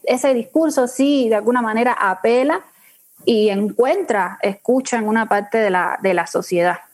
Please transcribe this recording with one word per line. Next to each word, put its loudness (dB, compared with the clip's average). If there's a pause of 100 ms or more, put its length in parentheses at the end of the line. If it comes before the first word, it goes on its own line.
ese 0
discurso 0
sí 2
de 2
alguna 0
manera 0
apela 0 (600)
y 2
encuentra -2
escucha -2
en -4
una 0
parte -2
de 2
la, -2
de 2
la 0
sociedad, -2 (160)